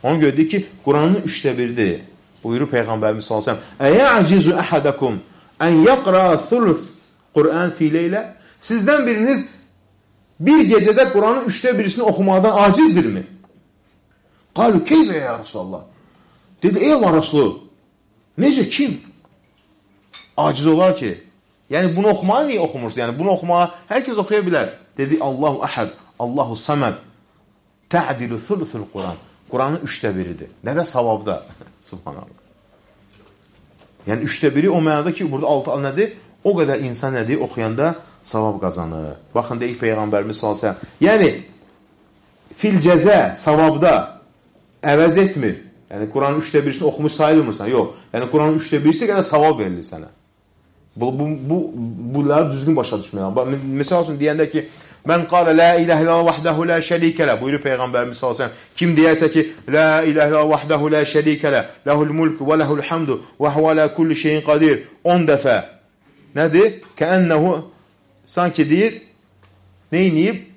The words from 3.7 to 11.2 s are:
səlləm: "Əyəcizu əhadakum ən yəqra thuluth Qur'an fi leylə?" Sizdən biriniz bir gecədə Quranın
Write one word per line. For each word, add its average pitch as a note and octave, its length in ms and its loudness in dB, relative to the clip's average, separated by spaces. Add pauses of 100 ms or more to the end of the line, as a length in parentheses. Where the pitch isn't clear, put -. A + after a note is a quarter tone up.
səlləm: D#3+ 160 4
"Əyəcizu F#3+ 640 4
əhadakum C#3 560 -2 (400)
ən E3 260 2
yəqra G3 400 4 (240)
thuluth A3 400 0 (460)
Qur'an D#3+ 360 2
fi D#3 200 -2
leylə?" E3+ 320 -2 (360)
Sizdən A#3 480 0
biriniz A#3+ 380 0 (920)
bir A#3+ 280 4
gecədə G#3 460 4
Quranın A#3 340 0